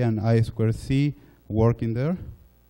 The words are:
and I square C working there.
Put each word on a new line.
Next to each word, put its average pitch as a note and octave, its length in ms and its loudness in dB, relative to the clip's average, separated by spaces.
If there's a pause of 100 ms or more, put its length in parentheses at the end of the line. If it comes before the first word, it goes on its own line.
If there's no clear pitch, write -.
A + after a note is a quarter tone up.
and A2 140 0
I A2+ 220 4
square A2 280 0
C C#3 440 0 (340)
working A2+ 440 2
there. C#3+ 240 -2 (540)